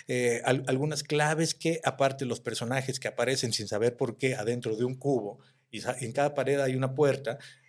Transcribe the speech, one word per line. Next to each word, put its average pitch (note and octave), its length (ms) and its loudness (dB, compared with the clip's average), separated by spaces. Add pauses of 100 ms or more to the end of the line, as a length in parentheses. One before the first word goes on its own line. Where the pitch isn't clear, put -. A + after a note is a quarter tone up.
eh, B2 380 2
al-, C3 220 2
algunas C#3+ 360 0
claves D#3 520 2
que E3 280 -2
aparte C3+ 440 0
los A#2 140 -4
personajes B2+ 600 -4
que - 80 -4
aparecen A#2+ 440 0
sin G#2+ 160 -4
saber A2+ 280 2
por A#2 220 -2
qué C3 160 0
adentro A2 420 -2
de A#2 80 0
un B2+ 100 -2
cubo, B2 440 -2 (320)
y A2 100 -8
sa-, A#2+ 180 -4
en A2+ 140 -6
cada C#3+ 220 2
pared C#3 260 2
hay C3 160 2
una C3 180 0
puerta, C3 440 2 (300)